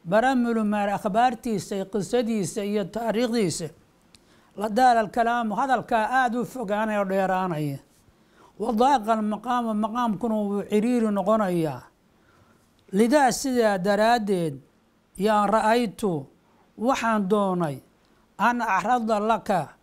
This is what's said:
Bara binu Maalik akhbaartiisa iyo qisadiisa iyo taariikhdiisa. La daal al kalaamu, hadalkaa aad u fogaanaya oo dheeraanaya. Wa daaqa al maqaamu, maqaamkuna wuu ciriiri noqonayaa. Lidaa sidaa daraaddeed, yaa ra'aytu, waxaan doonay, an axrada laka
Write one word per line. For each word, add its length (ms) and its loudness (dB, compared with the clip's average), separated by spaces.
Bara 300 2
binu 300 0
Maalik 300 -2
akhbaartiisa 800 -2
iyo 120 -4
qisadiisa 760 -2
iyo 200 -2
taariikhdiisa. 840 -2
La 120 -4
daal 300 4
al 120 -2
kalaamu, 440 0
hadalkaa 560 0
aad 260 2
u 80 -2
fogaanaya 560 -4
oo 40 0
dheeraanaya. 720 -2
Wa 120 -2
daaqa 400 2
al 100 0
maqaamu, 520 -4
maqaamkuna 600 -2
wuu 280 -2
ciriiri 480 0
noqonayaa. 720 0
Lidaa 400 4
sidaa 460 0
daraaddeed, 760 2
yaa 300 2
ra'aytu, 640 2
waxaan 500 0
doonay, 480 0
an 240 2
axrada 580 0
laka 400 0